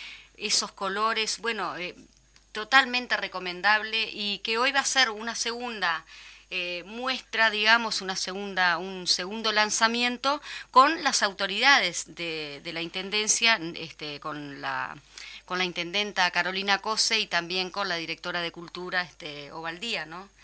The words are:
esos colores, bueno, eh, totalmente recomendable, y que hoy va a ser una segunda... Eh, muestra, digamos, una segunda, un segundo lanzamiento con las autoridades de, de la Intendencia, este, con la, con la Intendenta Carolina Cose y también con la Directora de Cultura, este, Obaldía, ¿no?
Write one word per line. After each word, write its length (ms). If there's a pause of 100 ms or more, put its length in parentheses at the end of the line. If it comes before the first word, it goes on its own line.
(380)
esos 340
colores, 680
bueno, 380
eh, 180 (560)
totalmente 640
recomendable, 960
y 280
que 180
hoy 140
va 80
a 60
ser 260
una 240
segunda... 680 (480)
Eh, 360
muestra, 640
digamos, 500
una 140
segunda, 640
un 260
segundo 460
lanzamiento 880 (300)
con 320
las 180
autoridades 920
de, 480
de 100
la 80
Intendencia, 800 (160)
este, 440
con 400
la, 380 (480)
con 140
la 40
Intendenta 680
Carolina 480
Cose 400
y 80
también 420
con 180
la 100
Directora 440
de 100
Cultura, 520
este, 480
Obaldía, 560
¿no? 200 (160)